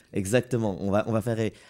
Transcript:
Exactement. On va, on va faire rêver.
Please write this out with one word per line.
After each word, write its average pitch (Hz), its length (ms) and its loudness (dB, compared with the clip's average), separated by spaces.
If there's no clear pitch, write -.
Exactement. 107 680 0
On 98 80 -2
va, 104 200 4
on - 20 0
va 110 100 0
faire 117 140 -2
rêver. 110 180 -2